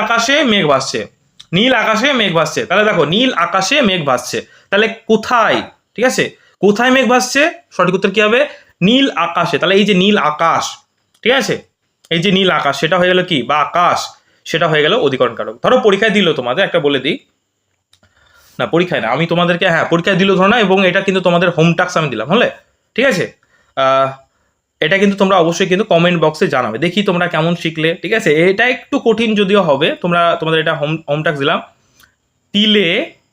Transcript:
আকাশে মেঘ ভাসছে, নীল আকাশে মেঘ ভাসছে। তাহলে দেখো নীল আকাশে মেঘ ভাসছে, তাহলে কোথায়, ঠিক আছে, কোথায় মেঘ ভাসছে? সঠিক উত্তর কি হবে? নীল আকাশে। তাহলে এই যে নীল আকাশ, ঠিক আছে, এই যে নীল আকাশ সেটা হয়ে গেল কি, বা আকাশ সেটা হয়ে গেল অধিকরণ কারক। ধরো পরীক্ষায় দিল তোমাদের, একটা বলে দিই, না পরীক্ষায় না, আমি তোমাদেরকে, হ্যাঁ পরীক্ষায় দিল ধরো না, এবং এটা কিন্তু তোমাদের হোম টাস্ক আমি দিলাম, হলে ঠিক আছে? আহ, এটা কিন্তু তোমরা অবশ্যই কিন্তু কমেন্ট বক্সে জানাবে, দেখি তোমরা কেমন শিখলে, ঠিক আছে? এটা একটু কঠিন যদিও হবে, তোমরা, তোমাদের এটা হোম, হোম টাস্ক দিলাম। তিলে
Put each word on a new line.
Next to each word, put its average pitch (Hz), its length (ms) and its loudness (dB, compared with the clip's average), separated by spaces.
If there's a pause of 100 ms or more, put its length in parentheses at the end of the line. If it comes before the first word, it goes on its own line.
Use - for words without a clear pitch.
আকাশে 226 320 0 (160)
মেঘ 196 220 2
ভাসছে, 131 260 -2 (580)
নীল 247 240 2
আকাশে 214 260 0 (120)
মেঘ 196 200 0
ভাসছে। 156 280 -2
তাহলে 196 220 2
দেখো 170 140 0 (100)
নীল 254 180 0 (140)
আকাশে 190 320 -2 (120)
মেঘ 185 200 0
ভাসছে, 123 280 -2 (320)
তাহলে 208 180 2 (220)
কোথায়, 214 500 2 (360)
ঠিক 220 160 -2
আছে, 185 120 -2 (400)
কোথায় 214 320 2
মেঘ 262 180 2
ভাসছে? 254 280 0 (340)
সঠিক 175 220 0
উত্তর 196 180 -2
কি 214 120 0
হবে? 233 120 2 (480)
নীল 262 200 4 (180)
আকাশে। 165 360 -2
তাহলে 180 180 0
এই 208 100 2
যে 202 140 2
নীল 208 140 2 (140)
আকাশ, 151 320 -2 (600)
ঠিক 233 180 0
আছে, 160 140 -4 (600)
এই 170 100 0
যে 202 120 2
নীল 190 120 2 (100)
আকাশ 139 220 -2
সেটা 165 180 0
হয়ে 180 120 2
গেল 180 180 2
কি, 156 80 0 (120)
বা 143 60 0 (100)
আকাশ 160 340 0 (460)
সেটা 165 260 -2
হয়ে 151 140 2
গেল 175 80 2 (120)
অধিকরণ 123 340 0
কারক। 110 240 -10
ধরো 247 220 2
পরীক্ষায় 202 320 2
দিল 185 100 2 (120)
তোমাদের, 127 280 -2
একটা 170 200 -2
বলে 139 180 0
দিই, 196 120 -2 (1400)
না 127 140 -2
পরীক্ষায় 170 300 0
না, 110 120 -4
আমি 165 180 -2
তোমাদেরকে, 175 400 0
হ্যাঁ 151 180 0
পরীক্ষায় 175 300 0
দিল 196 160 2
ধরো 190 160 4
না, 247 120 2
এবং 190 120 2 (120)
এটা 190 180 0
কিন্তু 190 200 -2
তোমাদের 175 300 2
হোম 165 200 4
টাস্ক - 240 -2
আমি 151 120 -4
দিলাম, 107 200 -6
হলে 233 140 2 (480)
ঠিক 247 160 0
আছে? 170 140 -2 (520)
আহ, 135 300 2 (800)
এটা 170 160 2
কিন্তু 202 200 2
তোমরা 190 220 2
অবশ্যই 170 280 0
কিন্তু 196 220 0
কমেন্ট 175 300 2
বক্সে 156 220 0 (100)
জানাবে, 117 300 -4
দেখি 175 140 -2 (100)
তোমরা 175 240 0
কেমন 165 280 0
শিখলে, 156 280 -2 (120)
ঠিক 190 180 -4
আছে? 180 100 0 (200)
এটা 202 140 0 (120)
একটু - 200 -8 (100)
কঠিন 226 240 2 (100)
যদিও 202 300 2
হবে, 135 180 2 (160)
তোমরা, 175 180 0 (180)
তোমাদের 160 240 0
এটা 160 160 -2
হোম, 147 120 -2 (180)
হোম 147 160 -2
টাস্ক 156 180 -2
দিলাম। 170 160 0 (920)
তিলে 208 340 2 (460)